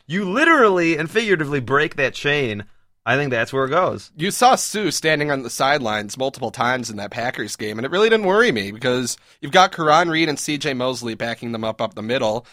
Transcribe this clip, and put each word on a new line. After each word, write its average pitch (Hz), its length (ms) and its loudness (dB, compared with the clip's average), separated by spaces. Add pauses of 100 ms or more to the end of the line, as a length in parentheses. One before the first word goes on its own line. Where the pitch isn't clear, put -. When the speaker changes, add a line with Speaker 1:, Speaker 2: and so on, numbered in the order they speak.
Speaker 1:
You 190 240 -4
literally 208 680 4
and 160 140 -4
figuratively 160 500 0
break 135 360 0
that 131 180 0
chain. 127 500 -2 (440)
I 120 80 2
think 139 140 0
that's 117 220 -2
where 135 140 0
it 131 40 -4
goes. 151 460 -2
Speaker 2:
You 180 160 -2
saw 247 240 6
Sue 202 340 -2
standing 147 400 0
on 135 140 -2
the 123 60 -10
sidelines 117 680 -2
multiple 131 320 -4
times 123 400 -2
in 107 60 -10
that 101 160 -10
Packers 123 420 -6
game, 107 240 -8
and 123 80 -4
it 139 60 -6
really 214 180 4
didn't 214 160 2
worry 214 240 4
me 101 220 -2
because 123 440 -2 (240)
you've 143 120 -10
got 185 180 6
Karan 165 400 4
Reed 160 180 2
and 143 80 -2
C 151 220 -4
J 143 160 -4
Mosley 123 400 -4
backing 117 380 -6
them 110 100 -6
up, 110 180 -4
up 113 140 -4
the 104 80 -10
middle. 117 500 -2